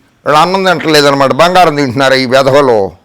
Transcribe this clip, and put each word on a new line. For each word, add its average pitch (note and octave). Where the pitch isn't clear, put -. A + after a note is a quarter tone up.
వీళ్ళు D3
అన్నం F3+
తింటలేదన్నమాట, D3
బంగారం E3
తింటున్నారు C3+
ఈ C3
వెధవలో. B2+